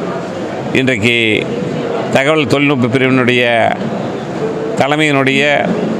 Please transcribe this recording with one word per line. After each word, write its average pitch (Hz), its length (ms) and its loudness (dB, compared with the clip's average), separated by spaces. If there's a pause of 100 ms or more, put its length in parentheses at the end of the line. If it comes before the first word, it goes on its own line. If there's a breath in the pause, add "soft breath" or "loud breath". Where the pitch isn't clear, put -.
(720)
இன்றைக்கு 120 720 2 (680)
தகவல் 143 340 2
தொழில்நுட்ப 135 500 2
பிரிவினுடைய 123 760 4 (1040)
தலைமையினுடைய 143 920 2 (300)